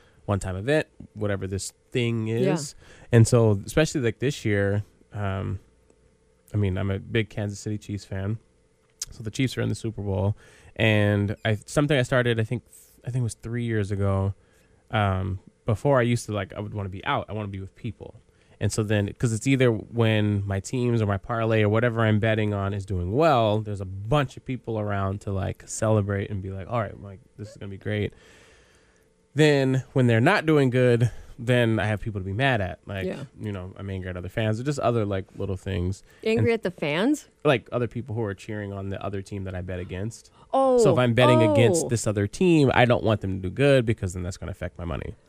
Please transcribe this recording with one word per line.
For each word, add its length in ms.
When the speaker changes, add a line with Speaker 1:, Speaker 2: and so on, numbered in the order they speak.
Speaker 1:
one-time 300
event, 320
whatever 340
this 260
thing 360
Speaker 2:
Yeah. 260
Speaker 1:
is. 220
And 160
so, 380
especially, 360
like, 180
this 260
year, 380
um, 480
I 40
mean, 200
I'm 120
a 100
big 300
Kansas 300
City 180
Chiefs 280
fan. 320
So 120
the 80
Chiefs 260
are 40
in 80
the 60
Super 260
Bowl. 360
And 680
I, 220
something 320
I 60
started, 360
I 60
think, 180
I 60
think 100
it 20
was 120
three 300
years 260
ago. 420
Um, 480
before 340
I 40
used 240
to, 40
like, 220
I 60
would 160
wanna 140
be 160
out. 220
I 60
wanna 160
be 100
with 160
people. 460
And 120
so 120
then, 360
'cause 140
it's 140
either 240
when 720
my 160
teams 400
or 60
my 100
parlay 460
or 60
whatever 320
I'm 180
betting 340
on 200
is 120
doing 260
well, 480
there's 220
a 40
bunch 520
of 80
people 340
around 420
to, 100
like, 340
celebrate 640
and 120
be 100
like, 180
"All 100
right, 220
like, 180
this 140
is 60
gonna 140
be 60
great." 360
Then 500
when 140
they're 140
not 240
doing 240
good, 420
then 420
I 80
have 120
people 220
to 40
be 60
mad 300
at. 240
Like, 220
Speaker 2:
Yeah. 160
Speaker 1:
you 120
know, 240
I'm 140
angry 200
at 60
other 140
fans 300
or 40
just 160
other, 260
like, 200
little 220
things. 440
Speaker 2:
Angry 300
Speaker 1:
And 60
Speaker 2:
at 40
the 80
fans? 560
Speaker 1:
like, 300
other 140
people 280
who 80
are 100
cheering 380
on 180
the 140
other 180
team 220
that 120
I 60
bet 180
against. 520
Speaker 2:
Oh, 240
Speaker 1:
So 160
if 60
I'm 140
betting 280
against 440
Speaker 2:
oh. 40
Speaker 1:
this 180
other 200
team, 460
I 120
don't 180
want 180
them 200
to 80
do 40
good 320
because 280
then 100
that's 140
gonna 160
affect 240
my 80
money. 300